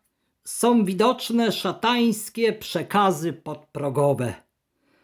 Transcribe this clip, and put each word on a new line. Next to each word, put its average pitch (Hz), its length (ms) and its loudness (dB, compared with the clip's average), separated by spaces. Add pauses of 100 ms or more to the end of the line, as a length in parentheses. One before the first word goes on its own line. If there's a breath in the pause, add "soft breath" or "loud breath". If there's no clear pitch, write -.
(440)
są 233 420 2
widoczne 220 680 0
szatańskie 226 1000 0
przekazy 170 800 -2
podprogowe. 143 1000 -2 (680)